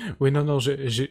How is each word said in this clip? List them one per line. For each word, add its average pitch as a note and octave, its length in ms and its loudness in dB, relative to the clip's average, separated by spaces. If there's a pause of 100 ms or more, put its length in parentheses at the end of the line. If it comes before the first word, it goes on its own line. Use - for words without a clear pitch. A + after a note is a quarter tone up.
(200)
Oui, C3+ 100 4
non, D3 140 2
non, D3 140 2
j'ai, C3+ 300 -2
j'ai, A#2+ 220 -2